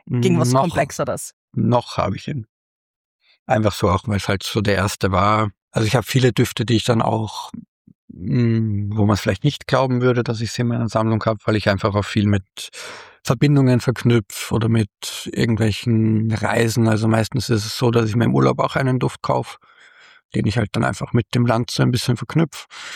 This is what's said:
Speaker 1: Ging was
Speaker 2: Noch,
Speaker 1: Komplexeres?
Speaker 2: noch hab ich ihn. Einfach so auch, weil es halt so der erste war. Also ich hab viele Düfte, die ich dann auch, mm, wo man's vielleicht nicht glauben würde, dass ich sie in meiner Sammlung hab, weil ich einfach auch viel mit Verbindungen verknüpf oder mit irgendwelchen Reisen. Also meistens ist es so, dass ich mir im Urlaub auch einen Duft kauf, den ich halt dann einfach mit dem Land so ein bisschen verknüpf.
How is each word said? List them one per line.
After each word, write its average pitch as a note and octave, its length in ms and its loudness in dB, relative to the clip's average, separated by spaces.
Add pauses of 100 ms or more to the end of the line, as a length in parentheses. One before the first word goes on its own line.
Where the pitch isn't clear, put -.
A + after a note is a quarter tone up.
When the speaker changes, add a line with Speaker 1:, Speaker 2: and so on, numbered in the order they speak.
Speaker 1:
Ging E3 320 2
was A#2+ 140 2
Speaker 2:
Noch, C3+ 100 4
Speaker 1:
Komplexeres? D3 680 -4 (200)
Speaker 2:
noch A#2+ 460 0
hab F#2+ 160 -2
ich - 140 -12
ihn. B2 180 -8 (1000)
Einfach G#2+ 260 0
so - 160 0
auch, F#2 200 0
weil G2+ 80 0
es F#2+ 120 -4
halt G2+ 140 -2
so - 180 -4
der G2+ 140 2
erste F#2+ 380 -2
war. G#2 380 2 (200)
Also A2+ 160 0
ich G#2+ 80 -2
hab A#2 100 2
viele B2+ 280 2
Düfte, - 320 0
die A2 120 0
ich G#2+ 80 0
dann A2+ 180 2
auch, - 500 -4 (560)
mm, A2 880 -2
wo G#2+ 80 2
man's G#2 160 4
vielleicht - 240 -4
nicht - 220 -2
glauben B2+ 340 2
würde, B2 240 2
dass A2+ 160 -4
ich A2+ 120 -6
sie B2+ 100 -4
in A#2+ 60 0
meiner A#2 200 -2
Sammlung A2 360 0
hab, A2 220 -2
weil G#2+ 100 2
ich G#2 120 0
einfach G2+ 260 0
auch G2+ 100 2
viel G#2 220 0
mit - 440 -2 (520)
Verbindungen C3+ 580 4
verknüpf - 720 0
oder A2+ 160 0
mit A2+ 200 2 (440)
irgendwelchen A2 1000 0
Reisen. A2 560 2
Also A2 200 2
meistens A2+ 420 0
ist G#2+ 160 0
es - 100 -8
so, B2 140 2
dass A#2 180 2
ich G#2 80 -2
mir A#2 80 4
im B2 100 2
Urlaub C3 260 2
auch C3 160 -2
einen C3 220 0
Duft B2+ 240 -4
kauf, B2+ 360 -2 (760)
den B2 120 0
ich A2 120 0
halt A2 140 -2
dann - 120 -2
einfach - 280 -4
mit A#2+ 220 -2
dem A#2+ 120 2
Land A#2+ 240 0
so - 120 -2
ein B2+ 80 2
bisschen B2 260 -2
verknüpf. - 500 -2 (300)